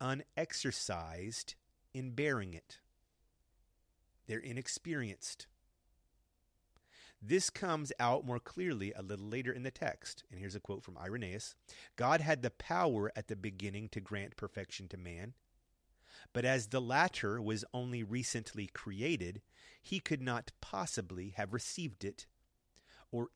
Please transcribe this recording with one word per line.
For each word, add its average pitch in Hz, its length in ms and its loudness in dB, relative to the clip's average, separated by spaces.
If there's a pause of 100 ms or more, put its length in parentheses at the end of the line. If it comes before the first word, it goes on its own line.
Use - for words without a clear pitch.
unexercised 110 1500 -2 (400)
in 131 200 -4
bearing 120 380 2
it. - 280 -14 (1500)
They're 110 120 -2
inexperienced. 131 1080 -4 (1800)
This 160 260 6
comes 156 500 0
out 123 280 6
more 123 120 0
clearly 117 540 0
a 101 100 -8
little 98 240 -4
later 123 240 -2
in 123 120 -2
the 131 80 -2
text. - 600 -4
And 95 80 -10
here's 95 160 -6
a 104 60 -4
quote - 240 -6
from 90 140 -12
Irenaeus. 98 580 -4 (400)
"God 143 240 6
had 151 220 4
the 123 80 2
power 135 640 4
at 107 120 -6
the 110 60 -2
beginning 101 540 -4
to 107 140 -4
grant 101 340 -4
perfection 98 540 -6
to 95 80 -8
man, 90 360 -8 (1000)
but 123 100 4
as 127 240 6
the 127 120 4
latter 123 600 4
was 107 320 2
only 123 300 -2
recently 110 640 -2
created, 104 760 -2 (400)
he - 160 -2
could 151 220 0
not 120 400 0
possibly 95 680 -4
have 101 240 -2
received 120 500 -4
it, - 220 -4 (840)
or 120 260 -2